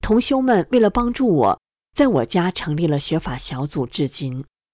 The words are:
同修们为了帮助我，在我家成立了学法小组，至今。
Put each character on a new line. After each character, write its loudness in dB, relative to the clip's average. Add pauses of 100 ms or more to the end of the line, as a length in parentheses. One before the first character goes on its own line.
同 2
修 0
们 2
为 4
了 6
帮 -2
助 0
我， 2 (340)
在 4
我 2
家 0
成 -4
立 0
了 0
学 -4
法 -6
小 -8
组， -4
至 -4
今。 -8 (300)